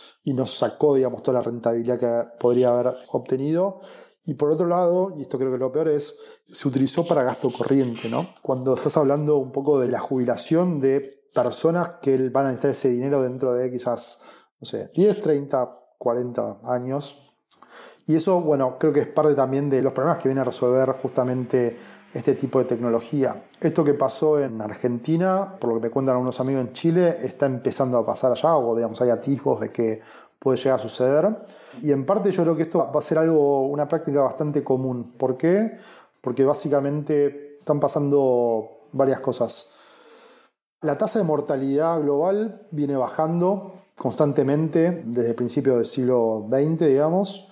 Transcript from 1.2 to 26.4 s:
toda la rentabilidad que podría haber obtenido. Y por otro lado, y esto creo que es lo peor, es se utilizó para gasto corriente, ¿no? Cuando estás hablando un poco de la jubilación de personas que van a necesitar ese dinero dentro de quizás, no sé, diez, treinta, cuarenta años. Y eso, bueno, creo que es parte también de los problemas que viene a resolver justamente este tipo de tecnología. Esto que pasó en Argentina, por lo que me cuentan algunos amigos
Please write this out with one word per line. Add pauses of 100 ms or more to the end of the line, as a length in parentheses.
toda
la
rentabilidad
que
podría
haber (140)
obtenido. (440)
Y
por
otro
lado,
y
esto
creo
que
es
lo
peor,
es (320)
se
utilizó
para
gasto
corriente,
¿no? (140)
Cuando
estás
hablando
un
poco
de
la
jubilación
de (120)
personas
que
van
a
necesitar
ese
dinero
dentro
de
quizás, (380)
no
sé,
diez,
treinta, (220)
cuarenta
años. (720)
Y
eso,
bueno,
creo
que
es
parte
también
de
los
problemas
que
viene
a
resolver (100)
justamente (360)
este
tipo
de
tecnología. (140)
Esto
que
pasó
en
Argentina,
por
lo
que
me
cuentan
algunos
amigos